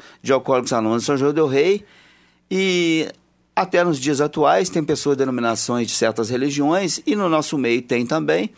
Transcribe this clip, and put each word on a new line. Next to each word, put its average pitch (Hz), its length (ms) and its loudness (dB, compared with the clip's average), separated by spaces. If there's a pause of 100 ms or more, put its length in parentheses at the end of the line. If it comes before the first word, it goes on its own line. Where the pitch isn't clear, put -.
(220)
de 123 100 0
Alcoólicos 127 400 2
Anônimos 113 300 2
de - 40 -6
São 147 100 2
João 139 160 2
del 156 160 2
Rei. 175 360 2 (640)
E 175 640 0 (460)
até 185 260 2
nos 170 160 0
dias 135 220 0
atuais 151 500 2
tem 165 140 -2
pessoas 143 320 0
de 135 80 0
denominações 120 640 -2
de - 60 -4
certas 113 360 0
religiões 143 760 -2
e 220 120 0
no 196 120 0
nosso 156 300 -2
meio 123 240 0
tem 123 240 -2
também. 160 520 -2